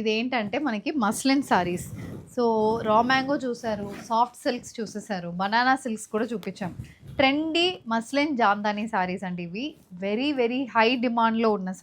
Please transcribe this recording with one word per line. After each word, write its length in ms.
ఇదేంటంటే 680
మనకి 240
మస్లిన్ 480
సారీస్. 340
So, 100
రా 100
మ్యాంగో 260
చూసారు, 420
సాఫ్ట్ 340
సిల్క్స్ 340
చూసేసారు, 520
బనానా 340
సిల్క్స్ 300
కూడా 180
చూపించాం. 400
ట్రెండీ 480
మస్లిన్ 460
జామ్దాని 540
సారీస్ 340
అండి 200
ఇవి. 180
Very, 260
very 200
high 160
డిమాండ్‌లో 540
ఉన్న 140